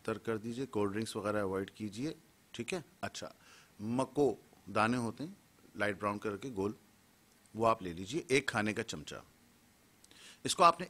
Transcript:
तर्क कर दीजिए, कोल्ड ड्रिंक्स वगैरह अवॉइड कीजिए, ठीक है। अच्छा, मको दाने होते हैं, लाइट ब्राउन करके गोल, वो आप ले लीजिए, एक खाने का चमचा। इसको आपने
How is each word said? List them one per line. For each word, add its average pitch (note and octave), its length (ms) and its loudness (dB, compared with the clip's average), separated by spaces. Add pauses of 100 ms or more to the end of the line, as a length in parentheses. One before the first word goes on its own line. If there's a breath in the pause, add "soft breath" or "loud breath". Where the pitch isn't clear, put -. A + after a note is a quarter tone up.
तर्क A2 180 -2
कर A2+ 140 -2
दीजिए, A#2 300 -6
कोल्ड G#2 240 0
ड्रिंक्स A2 240 -4
वगैरह G#2 260 0
अवॉइड F#2+ 300 -2
कीजिए, G#2+ 420 -6 (400)
ठीक A#2+ 200 -6
है। E3+ 100 -6 (180)
अच्छा, - 300 -6 (480 loud breath)
मको B2+ 460 4 (440)
दाने A2 280 4
होते A#2 260 -4
हैं, F#3+ 120 -12 (400)
लाइट G2+ 220 0
ब्राउन G#2 220 0
करके G#2+ 320 -6
गोल, G2+ 220 -2 (800)
वो A2 120 0
आप A2+ 160 4
ले F2+ 120 -6
लीजिए, F#2+ 360 -6
एक C3+ 200 4
खाने G#2+ 220 0
का - 120 -4
चमचा। D2 380 -10 (1200 loud breath)
इसको - 180 2
आपने E3+ 280 8